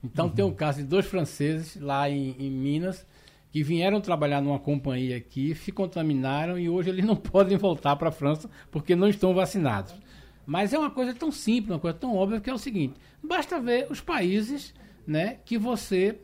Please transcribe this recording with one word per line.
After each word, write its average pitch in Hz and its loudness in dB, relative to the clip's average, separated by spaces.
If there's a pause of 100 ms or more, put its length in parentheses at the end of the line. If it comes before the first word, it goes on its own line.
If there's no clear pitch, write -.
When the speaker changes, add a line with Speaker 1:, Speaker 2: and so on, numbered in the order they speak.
Speaker 1:
Então, 147 -2
Speaker 2:
Uhum. 165 0
Speaker 1:
tem 202 2
o 175 0
caso 147 -2
de 143 -6
dois 185 2
franceses 160 -2
lá 139 0
em, 139 -2
em 135 -4
Minas, 147 -2 (460)
que 151 0
vieram 175 2
trabalhar 147 0
numa 139 0
companhia 131 -2
aqui, 135 -4
se - -10
contaminaram 156 0
e 175 -2
hoje 180 0
eles 185 0
não 220 4
<laughs> - -6
podem 196 4
voltar 151 2
pra 147 0
França 156 -2 (200)
porque 156 2
não 190 6
estão 190 4
vacinados. 151 0 (520)
Mas 196 0
é 311 2
uma 294 0
coisa 254 -4
tão 302 -4
simples, 220 0
uma 160 -2
coisa 165 -4
tão 247 -2
óbvia, 196 2
que 254 -6
é 262 -4
o 262 -4
seguinte: 180 -2 (280)
basta 339 -2
ver 240 0
os - -8
países, 214 -2 (320)
né, 165 -2
que 233 -2
você 214 0